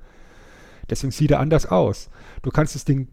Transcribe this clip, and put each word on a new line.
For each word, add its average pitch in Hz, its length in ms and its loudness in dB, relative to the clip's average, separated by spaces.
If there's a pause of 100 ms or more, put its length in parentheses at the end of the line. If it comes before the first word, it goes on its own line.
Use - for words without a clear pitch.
(880)
Deswegen - 220 -4
sieht 147 200 2
er 143 80 4
anders 156 260 2
aus. 165 440 0 (320)
Du 131 100 -4
kannst - 240 0
das 131 100 -10
Ding 135 280 0